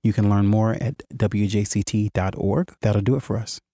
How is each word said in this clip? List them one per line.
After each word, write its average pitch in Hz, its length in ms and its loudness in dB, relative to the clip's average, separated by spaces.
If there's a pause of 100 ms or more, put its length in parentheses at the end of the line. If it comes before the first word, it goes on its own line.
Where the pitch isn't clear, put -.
You 113 100 4
can 104 160 2
learn 101 160 4
more 110 280 2
at - 280 -6 (160)
W 104 300 0
J 104 160 0
C 101 180 -2
T 104 320 -2
dot 95 240 -2
org. 98 440 -2
That'll 104 200 2
do 104 140 2
it 139 80 -6
for 104 140 -4
us. - 220 -8 (140)